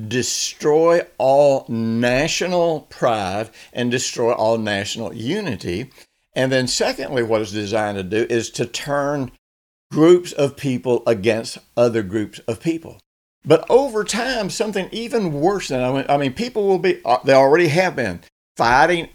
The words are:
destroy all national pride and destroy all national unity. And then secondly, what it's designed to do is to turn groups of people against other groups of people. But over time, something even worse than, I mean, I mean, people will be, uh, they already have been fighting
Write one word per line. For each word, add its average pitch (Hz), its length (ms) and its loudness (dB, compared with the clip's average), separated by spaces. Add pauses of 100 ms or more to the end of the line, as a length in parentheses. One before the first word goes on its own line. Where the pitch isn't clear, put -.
destroy 156 1000 0 (100)
all 135 520 4
national 139 1120 0 (100)
pride 107 580 -2 (240)
and 123 180 -2
destroy 120 420 0
all 113 260 2
national 104 560 -4
unity. 120 760 -6 (440)
And 131 180 0
then 131 140 0
secondly, 151 560 -2
what 110 180 0
it's 104 120 -6
designed 104 440 -2
to 98 60 -6
do 107 260 -2
is 117 220 -2
to 127 160 -6
turn 143 680 -4 (580)
groups 175 420 6
of 139 260 -2
people 123 480 -2
against 110 500 0 (220)
other 117 240 2
groups 101 380 -6
of - 200 -8
people. - 380 -6 (460)
But - 240 2
over 233 360 2
time, 226 460 -4
something 196 420 -4
even 214 400 -4
worse 170 340 0
than, 127 160 -2
I 127 100 0
mean, 135 160 -2
I 143 80 2
mean, 139 160 -2
people 220 360 -4
will 190 100 2
be, 180 260 -2
uh, 120 200 2
they 139 100 4
already 139 320 6
have 160 300 0
been 101 240 -4 (360)
fighting 151 580 4